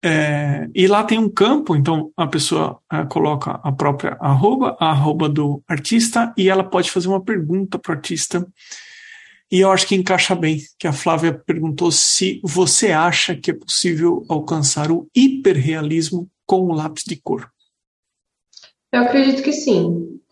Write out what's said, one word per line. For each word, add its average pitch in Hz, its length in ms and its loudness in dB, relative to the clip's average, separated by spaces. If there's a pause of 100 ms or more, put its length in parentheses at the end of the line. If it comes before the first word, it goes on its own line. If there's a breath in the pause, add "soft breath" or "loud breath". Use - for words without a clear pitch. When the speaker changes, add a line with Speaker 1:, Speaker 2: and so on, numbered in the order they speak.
Speaker 1:
é, 151 680 -2
e 180 120 4
lá 202 160 4
tem 220 160 0
um 220 100 2
campo, 226 460 2
então 156 420 0
a 170 100 -2
pessoa, 156 520 -2 (140)
é, 156 120 -2
coloca 147 480 -2 (120)
a 143 80 0
própria 143 480 -2
arroba, 196 580 2
a 160 120 2
arroba 151 380 2
do 143 380 -2
artista, 226 720 0
e 190 120 4
ela 190 140 2
pode 185 280 -2
fazer 180 180 -2
uma 190 140 0
pergunta 185 560 -4
pro - 140 -8
artista. 170 540 -4 (1040 loud breath)
E 185 100 4
eu 190 120 6
acho 185 140 2
que - 80 0
encaixa 185 400 2
bem, 156 260 -2 (180)
que - 80 -6
a 156 60 0
Flávia 165 400 0
perguntou 160 580 -2
se - 540 0
você 180 480 2
acha 165 420 2
que 151 160 -6
é 160 40 -2
possível 170 760 -2
alcançar 151 640 -2
o - 240 -2
hiperrealismo 165 1120 2 (180)
com 190 140 4
o 175 140 0
lápis 156 300 -6
de - 120 -8
cor. - 340 -8 (1400 loud breath)
Speaker 2:
Eu 247 80 2
acredito 269 420 2
que 294 100 -2
sim. 170 680 -2 (120)